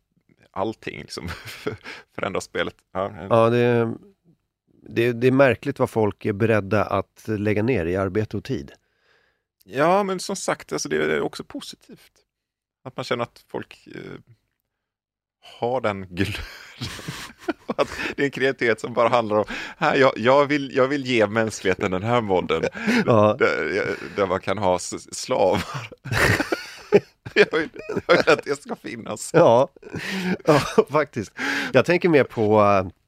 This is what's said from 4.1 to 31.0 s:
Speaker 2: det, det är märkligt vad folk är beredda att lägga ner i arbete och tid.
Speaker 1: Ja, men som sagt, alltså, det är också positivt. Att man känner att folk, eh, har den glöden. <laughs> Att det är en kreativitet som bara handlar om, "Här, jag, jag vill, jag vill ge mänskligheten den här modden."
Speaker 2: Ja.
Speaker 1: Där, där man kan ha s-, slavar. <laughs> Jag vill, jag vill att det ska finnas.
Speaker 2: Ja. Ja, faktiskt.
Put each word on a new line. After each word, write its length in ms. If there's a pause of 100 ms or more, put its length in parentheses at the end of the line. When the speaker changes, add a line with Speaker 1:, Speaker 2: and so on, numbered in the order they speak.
Speaker 2:
det, 240
det 140
är 60
märkligt 460
vad 120
folk 360
är 60
beredda 520
att 420
lägga 360
ner 240
i 100
arbete 400
och 80
tid. 280 (920)
Speaker 1:
Ja, 380
men 180
som 160
sagt, 360
alltså, 160
det 80
är 240
också 240
positivt. 680 (720)
Att 120
man 80
känner 180
att 260
folk, 460
eh, 60 (1600)
har 200
den 300
glöden. 240 (440)
<laughs> 100 (880)
Att 120 (280)
det 60
är 20
en 60
kreativitet 500
som 120
bara 160
handlar 280
om, 80 (340)
"Här, 180
jag, 200
jag 300
vill, 300
jag 120
vill 180
ge 200
mänskligheten 640
den 120
här 180
modden." 420 (440)
Speaker 2:
Ja. 320
Speaker 1:
Där, 480 (300)
där 100
man 140
kan 180
ha 180
s-, 380
slavar. 480 (400)
<laughs> 100 (1200)
Jag 240
vill, 100 (380)
jag 100
vill 180
att 100
det 180
ska 140
finnas. 580
Speaker 2:
Ja. 340 (760)
Ja, 160 (300)
faktiskt. 420 (400)